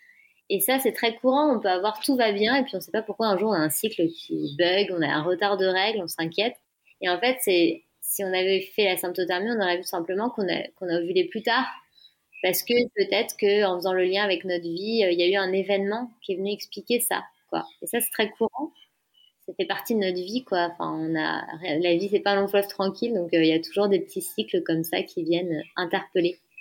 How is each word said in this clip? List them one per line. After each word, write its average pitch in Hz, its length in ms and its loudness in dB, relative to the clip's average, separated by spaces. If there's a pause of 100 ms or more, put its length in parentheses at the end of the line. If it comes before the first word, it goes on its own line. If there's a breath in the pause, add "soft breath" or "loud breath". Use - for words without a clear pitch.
(500 loud breath)
Et 190 100 0
ça, 262 200 2
c'est 240 120 0
très 226 240 -2
courant. 269 400 4
On 214 40 0
peut 196 100 0
avoir 185 300 0
tout 277 160 0
va 226 160 4
bien 214 240 2
et 269 80 2
puis 262 120 -4
on 180 60 -6
sait - 100 -14
pas 220 100 0
pourquoi 220 260 -2
un 196 100 4
jour 214 120 2
on 214 40 2
a 170 60 2
un 156 100 2
cycle - 400 0
qui 151 480 -6
bug, 185 380 2
on 165 60 0
a 147 60 2
un 147 160 0
retard 185 340 2
de 185 80 2
règles, 190 360 2
on 170 60 -6
s'inquiète. 170 480 -2 (460 soft breath)
Et 185 80 0
en 175 100 2
fait, 254 220 2
c'est, 170 420 4 (180)
si - 220 -4
on 190 40 -2
avait 185 340 2 (140)
fait 214 100 4
la 185 120 2
symptothermie, 180 540 -2
on 226 100 0
aurait 175 160 2
vu 185 60 -8
simplement 190 460 -4
qu'on 208 180 -2
a, - 280 -2
qu'on 180 140 -8
a 170 100 0
ovulé 175 300 -2
plus 214 140 -8
tard. 240 220 0 (800 loud breath)
Parce 180 180 0
que - 120 -2 (220)
peut-être 196 420 0
que 208 280 4
en 180 120 0
faisant 185 160 -2
le 185 100 2
lien 190 200 2
avec 185 200 0
notre 175 200 -2
vie, 202 420 0
euh, 180 60 4
il 170 80 2
y 175 40 4
a 175 40 4
eu 190 80 4
un 190 180 2
événement 202 580 0 (100)
qui 196 120 -6
est - 20 -2
venu 190 160 -4
expliquer 208 480 -4
ça, 185 240 -2 (260)
quoi. 160 140 -4 (180)
Et - 60 -10
ça, 233 140 -2
c'est - 100 -4
très 214 200 0
courant. - 420 -4 (720 soft breath)
Ça 185 100 -12
fait 190 100 -2
partie 196 300 -2
de 214 40 2
notre 185 180 0
vie, 202 260 -6
quoi. 175 280 0
Enfin, 160 220 -6
on 160 220 -2
a, 156 260 -2 (220)
la 170 320 2
vie, 190 140 0
c'est 202 100 2
pas 202 120 2
un 196 100 4
long 202 80 0
fleuve 202 180 2
tranquille, 196 460 -2
donc, 175 200 0
euh, 165 80 6
il 160 60 6
y 160 60 6
a 165 80 2
toujours 202 260 0
des 196 120 4
petits - 220 -6
cycles 214 420 -2
comme 165 200 0
ça 180 200 -2
qui - 200 -6
viennent 170 400 0 (140)
interpeller. 175 600 0 (240)